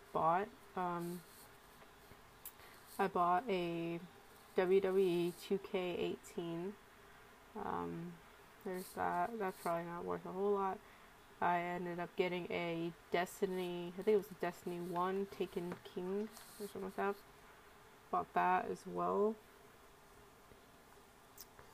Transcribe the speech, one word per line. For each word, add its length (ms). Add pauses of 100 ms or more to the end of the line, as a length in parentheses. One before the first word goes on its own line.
(120)
bought, 360 (280)
um, 460 (1800)
I 80
bought 400
a 520 (580)
W 240
W 260
E 260 (140)
two 120
K 380
eighteen. 760 (920)
Um, 480 (500)
there's 220 (100)
that. 440
That's 240
probably 220
not 200
worth 220
a 40
whole 200
lot. 260 (640)
I 180
ended 400
up 160
getting 360
a 400 (200)
Destiny, 840
I 40
think 140
it 20
was 140
a 100
Destiny 380
one 480 (100)
Taken 360 (100)
King 460 (300)
or 80
something 160
like 140
that. 180 (960)
Bought 220
that 380
as 160
well. 480 (2500)